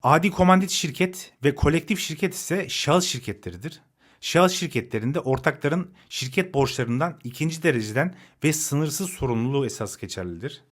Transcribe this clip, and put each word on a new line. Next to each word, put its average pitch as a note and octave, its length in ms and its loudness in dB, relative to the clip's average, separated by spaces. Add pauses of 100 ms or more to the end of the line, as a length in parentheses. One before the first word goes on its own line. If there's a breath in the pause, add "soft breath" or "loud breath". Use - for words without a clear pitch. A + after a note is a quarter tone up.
Adi E3 280 4
komandit F#3 380 6
şirket - 640 -2 (100)
ve C#3+ 120 4
kolektif E3 440 2
şirket F3+ 340 -4
ise F3+ 360 -4
şahıs E3+ 360 2
şirketleridir. G#2+ 760 -8 (400 soft breath)
Şahıs F3+ 320 4
şirketlerinde C3 680 -2
ortakların D3 720 0 (160 soft breath)
şirket F3+ 440 -4
borçlarından C3+ 720 0
ikinci D#3+ 400 -6
dereceden C3 520 0 (280 loud breath)
ve D3+ 100 4
sınırsız D#3 560 -2
sorumluluğu B2+ 560 0
esas G#2 320 -6
geçerlidir. F2+ 680 -10 (160)